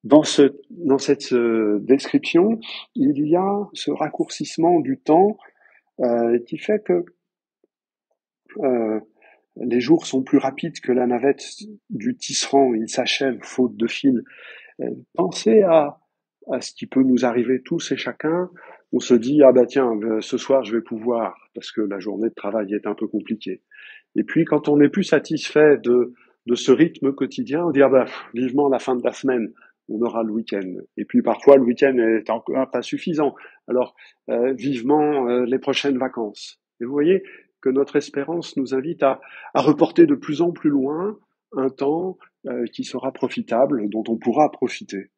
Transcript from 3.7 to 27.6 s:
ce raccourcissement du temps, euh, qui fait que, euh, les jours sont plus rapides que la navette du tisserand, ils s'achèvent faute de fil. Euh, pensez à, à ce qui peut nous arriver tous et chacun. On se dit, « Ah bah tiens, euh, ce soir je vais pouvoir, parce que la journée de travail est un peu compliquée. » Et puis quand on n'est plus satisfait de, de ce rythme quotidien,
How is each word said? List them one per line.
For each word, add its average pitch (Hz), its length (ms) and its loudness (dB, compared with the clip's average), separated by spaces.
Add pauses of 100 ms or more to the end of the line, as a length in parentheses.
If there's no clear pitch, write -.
ce - 160 -8
raccourcissement 160 920 -2
du 131 200 -4
temps, 190 400 4 (640)
euh, 120 380 2
qui 151 180 -10
fait 208 260 -2
que, 175 220 0 (1500)
euh, 117 420 -2 (560)
les 120 240 -2
jours 151 260 2
sont 131 180 -2
plus 135 160 0
rapides 139 420 -6
que 131 100 -4
la 123 160 2
navette 123 340 0 (480)
du - 280 -6
tisserand, 135 560 0
ils 110 160 -4
s'achèvent 123 520 -2
faute 120 360 -2
de 113 100 -2
fil. - 340 0 (600)
Euh, 123 80 -6 (240)
pensez 202 480 2
à, 160 360 4 (540)
à 127 80 -2
ce - 140 -12
qui - 120 -14
peut 131 160 0
nous 127 220 4
arriver 123 380 0
tous - 320 -6
et - 20 0
chacun. 170 560 -4 (400)
On 127 80 0
se 123 140 2
dit, « 127 320 4
Ah 127 80 10
bah 123 120 6
tiens, 127 240 0 (140)
euh, 110 160 -2
ce - 180 -6
soir 131 280 0
je 107 100 -6
vais 113 80 -2
pouvoir, 113 680 -6
parce - 180 -14
que - 80 -6
la 101 200 -4
journée 101 280 -4
de 107 80 -4
travail 101 380 -4
est 104 140 -4
un 104 60 -4
peu 104 140 -6
compliquée. » 104 540 -8 (560)
Et 104 80 0
puis 160 180 0
quand 151 240 0
on 147 80 2
n'est 147 140 6
plus 180 160 -2
satisfait 151 720 2
de, 120 360 0 (320)
de 120 100 0
ce 131 180 2
rythme 143 400 2
quotidien, 135 540 -4